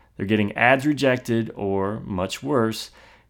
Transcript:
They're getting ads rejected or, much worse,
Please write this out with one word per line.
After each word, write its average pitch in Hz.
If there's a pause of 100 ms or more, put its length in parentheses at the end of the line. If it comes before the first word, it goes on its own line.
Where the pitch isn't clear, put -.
(160)
They're 101
getting 104
ads 127
rejected 127
or, 98
much 92
worse, 120 (400)